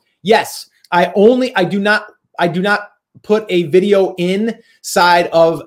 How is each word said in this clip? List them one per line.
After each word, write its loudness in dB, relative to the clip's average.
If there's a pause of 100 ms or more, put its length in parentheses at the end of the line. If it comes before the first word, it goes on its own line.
(220)
Yes, -2 (220)
I 0
only, 2
I 0
do -4
not, -2 (320)
I 0
do -4
not -4 (280)
put -2
a 0
video 0
inside -2
of 0